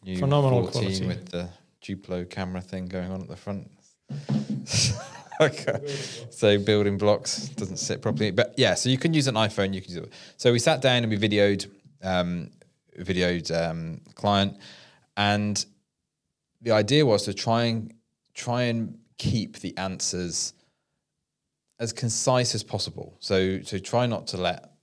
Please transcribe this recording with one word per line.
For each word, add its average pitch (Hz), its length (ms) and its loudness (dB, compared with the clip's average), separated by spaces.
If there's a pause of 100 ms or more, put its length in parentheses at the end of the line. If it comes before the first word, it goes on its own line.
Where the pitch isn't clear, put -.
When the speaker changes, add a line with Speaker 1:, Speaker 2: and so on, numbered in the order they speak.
Speaker 1:
new 92 120 -6
Speaker 2:
phenomenal 135 460 4
Speaker 1:
fourteen - 200 -2 (200)
Speaker 2:
quality. 92 40 -2
Speaker 1:
with 87 220 -6
the 87 200 -8 (340)
Duplo 92 480 -8
camera 92 320 -6
thing 92 240 -8
going 90 240 -6
on 95 100 -6
at 92 80 -14
the 85 80 -14
front. 101 340 -10 (380)
<laughs> - 1120 -2 (260)
<laughs> - 400 -4 (420)
So 104 280 4
building 101 400 2
blocks 104 520 0
doesn't 92 260 -8
sit - 260 -6
properly. 104 280 0
But 95 260 0
yeah, 104 180 4
so - 140 0
you 131 100 2
can 165 160 0
use 143 140 4
an 120 80 -2
iPhone, 104 380 2
you 92 60 -6
can 92 120 -16
use 82 100 -8
it. - 100 -14 (240)
So 123 160 6
we 120 60 4
sat 139 240 2
down 123 220 4
and 110 60 0
we 110 80 0
videoed, 101 480 4 (360)
um, 90 480 -2 (480)
videoed, 87 560 0
um, 82 460 -2 (140)
client, 101 420 2 (600)
and 104 480 0 (1000)
the 117 100 2
idea 110 340 6
was 104 180 4
to 101 100 -4
try 117 300 2
and, 113 280 -2 (420)
try 123 280 -4
and 117 360 -2 (200)
keep - 420 -2
the - 160 -8
answers 90 760 -4 (1300)
as 117 140 -6
concise 123 640 0
as 110 100 -4
possible. - 560 -8
So, 95 420 0
so - 160 -6
try 120 280 0
not 113 220 -4
to - 80 -8
let 90 360 -4 (100)